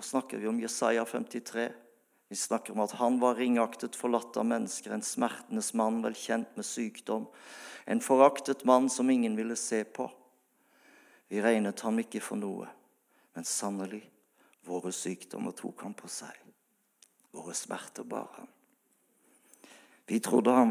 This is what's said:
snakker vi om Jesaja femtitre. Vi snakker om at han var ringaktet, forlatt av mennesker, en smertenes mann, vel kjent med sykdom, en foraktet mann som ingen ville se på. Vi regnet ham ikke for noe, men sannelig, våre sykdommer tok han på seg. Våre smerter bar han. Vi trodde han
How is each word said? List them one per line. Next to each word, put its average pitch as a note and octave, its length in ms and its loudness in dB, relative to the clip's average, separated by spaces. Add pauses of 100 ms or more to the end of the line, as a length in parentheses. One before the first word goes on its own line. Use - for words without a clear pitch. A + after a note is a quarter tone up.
snakker C3 360 -4
vi G#2+ 100 -2
om A2+ 120 0
Jesaja A#2 480 2
femtitre. A#2 600 -6 (580)
Vi G2+ 80 -12
snakker - 360 -2
om G#2 100 0
at G2+ 160 -2
han B2 220 4
var B2 140 6
ringaktet, A#2+ 640 2
forlatt A#2+ 400 -2
av A#2 80 2
mennesker, A2+ 460 -2
en G#2+ 120 -4
smertenes - 760 -4
mann, A2+ 240 2
vel A2 160 -2
kjent A#2 400 -4
med G#2 80 -8
sykdom, A2 600 -6 (580)
en A#2 160 0
foraktet C#3 640 6
mann B2+ 240 8
som B2+ 200 2
ingen A#2 280 2
ville A2+ 180 -4
se A2 280 -2
på. B2 240 -8 (1200)
Vi G2+ 140 -2
regnet G#2+ 440 2
ham A2+ 160 2
ikke A2 180 -8
for G#2 200 -6
noe, F#2+ 260 -6 (680)
men E2+ 120 -10
sannelig, G2+ 560 -4 (640)
våre F2 260 -4
sykdommer - 640 -8
tok - 320 -10
han - 80 -10
på - 160 -16
seg. - 240 -12 (960)
Våre E2+ 240 -12
smerter - 500 -8
bar - 320 -8
han. - 140 -18 (1600)
Vi A2 140 2
trodde A#2 300 4
han B2 200 8